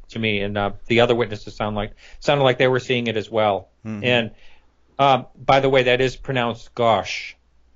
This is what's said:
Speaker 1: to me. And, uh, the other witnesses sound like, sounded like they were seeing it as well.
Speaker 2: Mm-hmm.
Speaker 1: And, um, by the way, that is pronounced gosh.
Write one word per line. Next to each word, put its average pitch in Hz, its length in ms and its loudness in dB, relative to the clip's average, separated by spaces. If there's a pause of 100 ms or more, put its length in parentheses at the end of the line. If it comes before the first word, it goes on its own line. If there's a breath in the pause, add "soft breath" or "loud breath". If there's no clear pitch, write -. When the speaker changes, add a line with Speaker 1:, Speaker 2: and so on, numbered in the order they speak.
Speaker 1:
to 117 100 -10
me. 107 220 -2
And, 101 160 -4
uh, 101 140 -2 (160)
the 117 120 2
other 120 160 4
witnesses 107 400 -6
sound 107 200 -6
like, 107 180 -6 (260 loud breath)
sounded 143 240 0
like 127 140 2
they 131 100 2
were 127 120 0
seeing 120 280 -4
it 110 100 -2
as 101 140 -6
well. 107 380 0 (160)
Speaker 2:
Mm-hmm. 110 180 -8
Speaker 1:
And, 120 280 0 (680 soft breath)
um, 135 260 4 (120)
by 135 240 2
the 135 80 2
way, 131 140 4
that 123 180 2
is 131 160 0
pronounced 117 580 -6
gosh. 110 600 0 (400)